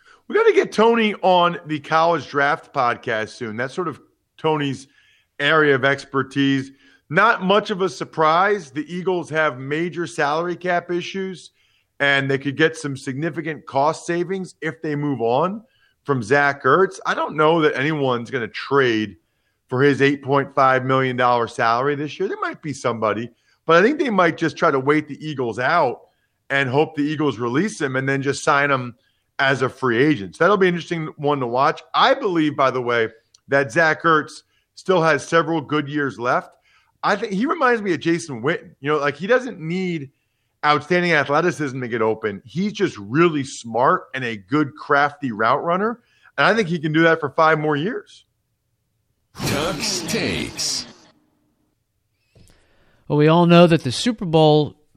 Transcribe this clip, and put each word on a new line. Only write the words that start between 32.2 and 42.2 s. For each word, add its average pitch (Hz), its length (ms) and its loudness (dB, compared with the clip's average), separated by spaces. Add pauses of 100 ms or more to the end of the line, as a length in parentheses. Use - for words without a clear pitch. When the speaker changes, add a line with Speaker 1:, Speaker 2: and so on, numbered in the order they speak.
Speaker 1:
by 135 140 2
the 127 100 -4
way, 120 280 0 (400)
that 135 240 0
Zach 156 320 0
Ertz 156 380 0 (340)
still 180 260 0
has 156 240 2
several 165 340 0
good 143 280 -4
years 139 320 -6
left. 143 360 -4 (460)
I 190 140 0
think 214 160 -8
he 190 120 -2
reminds 269 380 0
me 196 100 -2
of 151 60 -2
Jason 151 440 -4
Witten. 165 360 -6
You 143 140 -4
know, 151 60 0
like, 143 180 -2
he 165 100 -10
doesn't 247 320 -2
need 165 540 -6 (520)
outstanding 170 500 2
athleticism 143 640 0
to 123 80 -8
get 113 120 -2
open. 110 440 -2